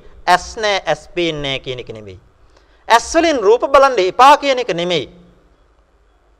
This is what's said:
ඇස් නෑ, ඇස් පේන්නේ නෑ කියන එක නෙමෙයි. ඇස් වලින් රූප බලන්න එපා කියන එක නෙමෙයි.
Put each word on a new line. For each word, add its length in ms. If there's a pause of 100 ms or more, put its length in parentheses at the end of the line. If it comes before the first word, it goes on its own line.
(240)
ඇස් 220 (100)
නෑ, 280
ඇස් 240
පේන්නේ 420
නෑ 100
කියන 200
එක 100
නෙමෙයි. 300 (680)
ඇස් 240
වලින් 280
රූප 240
බලන්න 360
එපා 380
කියන 220
එක 120
නෙමෙයි. 340 (1300)